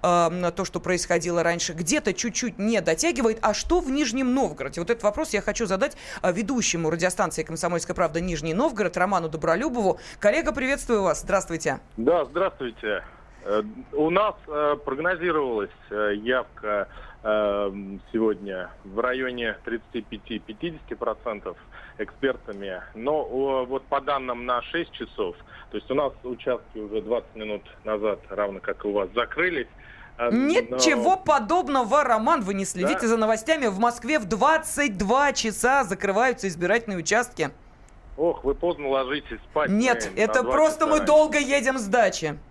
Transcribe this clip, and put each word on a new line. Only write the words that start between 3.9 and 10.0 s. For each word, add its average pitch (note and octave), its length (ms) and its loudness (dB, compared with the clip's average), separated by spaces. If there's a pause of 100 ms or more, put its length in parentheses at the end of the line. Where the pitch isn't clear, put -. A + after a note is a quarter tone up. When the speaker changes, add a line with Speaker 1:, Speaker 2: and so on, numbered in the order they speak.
Speaker 1:
Нижнем C4 420 0
Новгороде? D#3+ 480 -2
Вот E3+ 80 -6
этот - 140 0
вопрос G#3 300 0
я G3+ 80 2
хочу G#3 260 -2
задать, G3 280 0 (280)
э, F#3 100 4
ведущему F#3+ 560 0
радиостанции E3+ 540 0
«Комсомольская E3+ 500 -2
правда» E3 260 0
Нижний E3 360 -2
Новгород A3 420 0
Роману F3+ 320 2
Добролюбову. F3+ 680 0 (200)